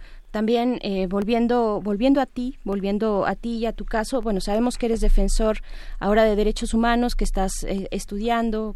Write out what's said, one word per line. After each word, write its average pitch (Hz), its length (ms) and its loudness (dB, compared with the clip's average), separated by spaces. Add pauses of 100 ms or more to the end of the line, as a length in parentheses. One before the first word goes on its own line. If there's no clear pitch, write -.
(320)
También, 233 520 0
eh, 190 240 -2
volviendo, 226 720 0
volviendo 220 400 2
a 254 40 0
ti, 247 380 -8
volviendo 202 600 0
a 196 100 -2
ti 233 220 -6
y 220 80 -4
a 220 80 -2
tu 208 100 -10
caso, 226 380 -2
bueno, 208 180 0
sabemos 226 380 0
que - 80 -4
eres 226 160 0
defensor 220 560 4 (420)
ahora 214 240 4
de 214 140 4
derechos 214 360 0
humanos, 233 440 2
que - 80 2
estás, - 400 -2
eh, 196 260 -4
estudiando, 220 840 -2